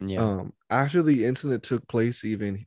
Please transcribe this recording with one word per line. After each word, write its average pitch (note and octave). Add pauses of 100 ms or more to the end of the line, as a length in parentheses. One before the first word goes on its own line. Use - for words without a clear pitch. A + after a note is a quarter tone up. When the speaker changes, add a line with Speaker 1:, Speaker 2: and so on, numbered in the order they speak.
Speaker 1:
Yeah. G2
Speaker 2:
Um, G2 (180)
after C#3
the C#3+
incident B2+
took -
place, A#2
even, G#2